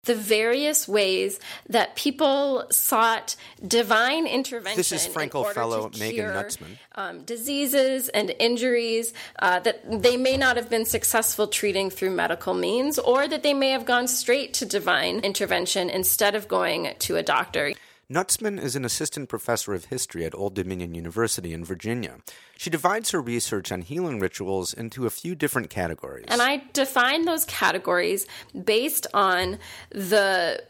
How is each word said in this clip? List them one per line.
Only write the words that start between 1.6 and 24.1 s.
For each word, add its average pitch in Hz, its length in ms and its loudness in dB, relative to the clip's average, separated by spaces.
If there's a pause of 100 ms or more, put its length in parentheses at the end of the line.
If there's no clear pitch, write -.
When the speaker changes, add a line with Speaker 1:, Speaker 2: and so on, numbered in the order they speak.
Speaker 1:
that 220 260 2
people 277 760 2
sought - 680 2 (280)
divine 233 600 4
intervention 233 520 -2
Speaker 2:
This 180 140 2
is 160 140 -2
Speaker 1:
in 180 60 -8
Speaker 2:
Frankel 151 300 -2
Speaker 1:
order 104 100 -2
Speaker 2:
Fellow 113 380 -2
Speaker 1:
to 110 100 -12
Speaker 2:
Megan 110 140 -2
Speaker 1:
cure, 104 180 -2
Speaker 2:
Nutzman. 101 460 -8 (160)
Speaker 1:
um, 185 300 -8
diseases 262 840 0
and 208 300 0
injuries, 233 760 2 (280)
uh, 180 200 4
that 208 420 -2
they 247 140 6
may 262 220 2
not 254 180 4
have 233 140 -4
been 226 160 0
successful 220 600 0
treating 196 420 0
through 190 220 -2
medical 170 420 0
means, 240 440 0
or 262 300 4
that 302 140 -2
they 285 100 4
may 269 200 2
have 247 120 -2
gone 247 240 2
straight 247 460 0
to - 100 -2
divine 180 540 0
intervention 185 720 0
instead 202 440 2
of 208 140 -6
going 170 520 0
to 165 160 -2
a 165 60 0
doctor. 151 520 0 (360)
Speaker 2:
Nutzman 202 500 -2
is 123 140 -4
an 135 100 -4
assistant 143 440 -4
professor 110 440 -2
of 90 120 -4
history 85 400 -6
at 80 100 -6
Old 98 220 -4
Dominion 90 400 -4
University 87 560 -4
in 85 120 -8
Virginia. 95 520 -6 (400)
She - 120 -8
divides 180 440 0
her 175 80 0
research 117 500 -2
on 92 120 -4
healing 143 360 -4